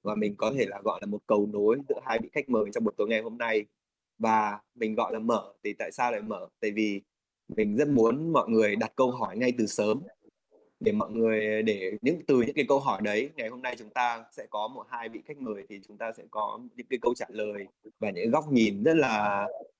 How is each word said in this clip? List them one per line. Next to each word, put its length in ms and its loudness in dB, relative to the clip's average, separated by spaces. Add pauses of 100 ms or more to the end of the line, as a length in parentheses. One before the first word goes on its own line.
Và 120 -4
mình 240 -2
có 200 0
thể 100 2
là 160 -10
gọi 180 0
là 40 -10
một 200 -6
cầu 260 4
nối 260 4 (100)
giữa 160 -2
hai 180 -2
vị 100 -10
khách 160 -4
mời 160 2 (100)
trong 100 -2
buổi 120 0
tối 120 0
ngày 140 0
hôm 160 -10
nay. 260 0 (540)
Và 420 2 (140)
mình 200 -2
gọi 180 0
là 60 -4
mở 340 0 (120)
thì 140 -2
tại 140 -6
sao 200 0
lại 100 -4
mở? 260 -8 (120)
Tại 100 0
vì 300 0 (560)
mình 200 2
rất 120 2
muốn 440 2
mọi 160 2
người 280 4
đặt 200 -2
câu 140 4
hỏi 260 -6
ngay 220 2
từ 80 2
sớm. 360 0 (760)
Để 120 2
mọi 180 0
người, 520 2
để 300 0 (100)
những, 240 0
từ 160 6
những 120 0
cái 140 0
câu 120 4
hỏi 220 -2
đấy, 340 0
ngày 120 -6
hôm 140 -12
nay 160 -6
chúng 120 -16
ta 420 -2
sẽ 180 -14
có 180 -4
một, 220 -14
hai 180 -8
vị 180 -12
khách 120 -14
mời 300 -8
thì 200 -14
chúng 100 -20
ta 140 -6
sẽ 180 -18
có 300 -6 (160)
những 140 -14
cái 120 -2
câu 120 2
trả 140 -8
lời 380 -8 (320)
và 120 -2
những 200 -2
góc 220 0
nhìn 320 4
rất 100 6
là 520 2 (340)